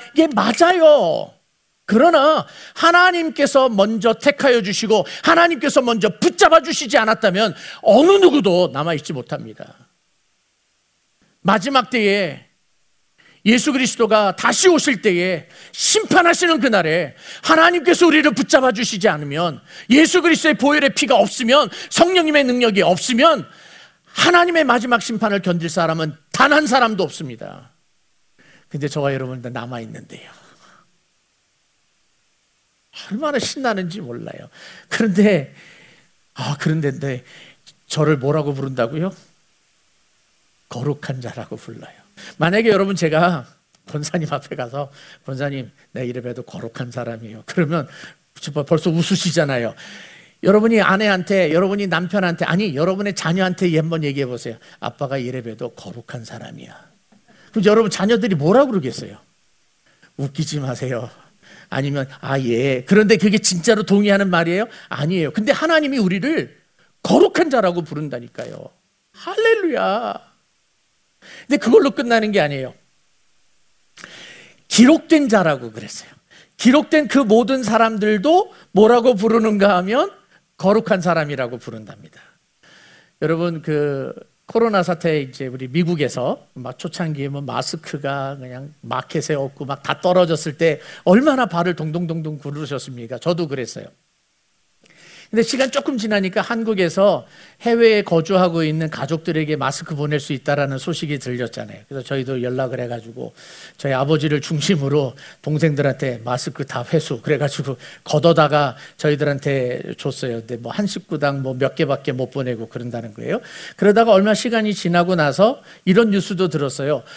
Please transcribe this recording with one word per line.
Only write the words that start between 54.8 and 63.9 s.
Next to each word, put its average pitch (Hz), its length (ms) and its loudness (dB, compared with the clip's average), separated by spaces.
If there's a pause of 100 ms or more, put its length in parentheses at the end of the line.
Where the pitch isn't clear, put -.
이래봬도 120 540 -10
거룩한 - 540 -16
사람이야." - 640 -20 (600)
그럼 202 140 0
여러분 214 260 4
자녀들이 202 440 0
뭐라고 214 360 2
그러겠어요? 123 460 -8 (1000)
"웃기지 147 420 -6
마세요." 127 500 -6 (600)
아니면 139 380 -4 (140)
"아, 139 180 -4
예." 127 460 0
그런데 208 320 4
그게 196 200 2
진짜로 208 460 0
동의하는 202 460 2